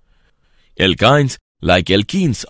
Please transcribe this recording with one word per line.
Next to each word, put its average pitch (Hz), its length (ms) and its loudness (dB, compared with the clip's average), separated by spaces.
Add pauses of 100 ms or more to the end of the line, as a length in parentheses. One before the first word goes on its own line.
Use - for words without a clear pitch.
(800)
Alkynes, 123 580 0 (240)
like 90 240 2
alkenes, 110 640 -2